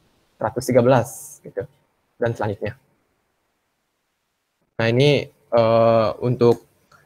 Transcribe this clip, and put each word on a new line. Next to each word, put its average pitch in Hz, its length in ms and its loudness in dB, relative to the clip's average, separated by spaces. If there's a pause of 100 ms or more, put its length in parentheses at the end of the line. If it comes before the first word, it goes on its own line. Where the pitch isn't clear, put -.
(360)
seratus 113 320 -8
tiga 123 160 2
belas, - 560 -2
gitu. 117 240 -12 (560)
Dan 117 160 -4
selanjutnya. 104 400 -8 (2000)
Nah, 113 100 0
ini, 135 400 2
eh, 113 800 2 (100)
untuk 120 480 0 (380)